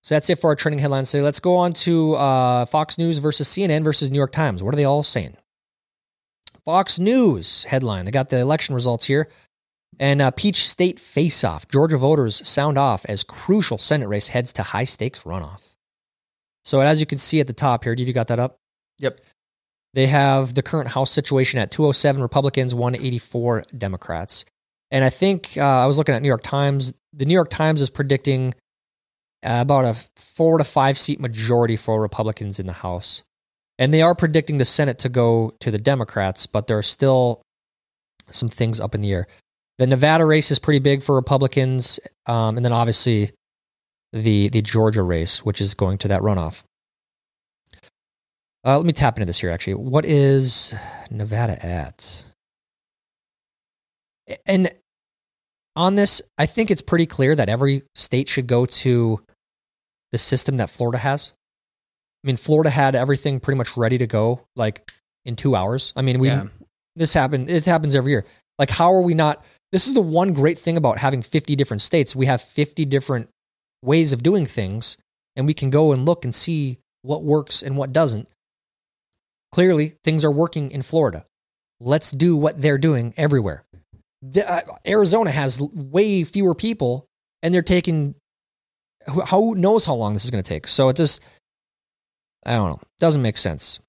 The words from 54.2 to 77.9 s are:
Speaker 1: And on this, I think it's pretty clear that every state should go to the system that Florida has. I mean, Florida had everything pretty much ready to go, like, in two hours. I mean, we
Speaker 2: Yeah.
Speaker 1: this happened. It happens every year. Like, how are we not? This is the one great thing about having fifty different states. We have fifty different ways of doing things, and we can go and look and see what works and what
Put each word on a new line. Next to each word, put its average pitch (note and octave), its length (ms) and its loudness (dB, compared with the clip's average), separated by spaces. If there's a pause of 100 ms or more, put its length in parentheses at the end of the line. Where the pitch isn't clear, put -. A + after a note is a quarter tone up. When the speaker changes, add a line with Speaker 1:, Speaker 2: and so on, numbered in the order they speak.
Speaker 1:
And F#3+ 240 2 (1040)
on F3+ 200 2
this, G3+ 260 2 (160)
I D3+ 80 2
think A3 240 -2
it's F#3+ 140 0
pretty E3+ 240 2
clear C#3 260 2
that B2 160 2
every C3+ 320 0 (140)
state - 340 -2
should C3 160 -2
go A#2+ 220 2
to A#2 560 0 (880)
the A2+ 80 -2
system C3+ 380 0
that A2 120 -2
Florida A#2+ 300 -4
has. C#3 320 -4 (920)
I - 40 -4
mean, B2+ 100 0
Florida D#3 320 2
had C3+ 240 2
everything C3+ 460 0
pretty C#3 180 -2
much - 200 -4
ready A#2+ 200 2
to B2 80 0
go, A2+ 400 0 (100)
like, - 360 -4 (340)
in A#2+ 100 -8
two C3 200 0
hours. G#2 400 -2
I C3 80 -2
mean, B2+ 160 2
we C3 80 4
Speaker 2:
Yeah. C3+ 160 0 (520)
Speaker 1:
this E3 200 0
happened. C3+ 340 0
It E3+ 160 0
happens D#3 300 2
every C3+ 160 2
year. A2 140 0 (340)
Like, C#3 100 2
how F3 240 4
are F#3 80 6
we F3 140 2
not? D3+ 280 0 (280)
This F#3+ 160 2
is C4+ 60 -2
the B3 80 4
one F3 320 2
great D3+ 260 2
thing E3+ 160 -2
about C3 220 2
having C3+ 240 0
fifty D3+ 340 -2
different C3 260 -2
states. D3+ 320 0
We C3 120 0
have C3 160 0
fifty D3 420 -4
different C3+ 460 -2 (520)
ways D3+ 300 2
of A#2+ 100 -2
doing E3+ 240 2
things, G#2+ 520 -6 (400)
and C3+ 100 0
we D3+ 60 0
can C#3 160 -2
go D3 240 4
and C3 120 0
look E3+ 200 0
and B2 100 -4
see C#3+ 420 -2 (260)
what D3 200 -6
works D3 400 0
and C3+ 140 -4
what C3 160 -4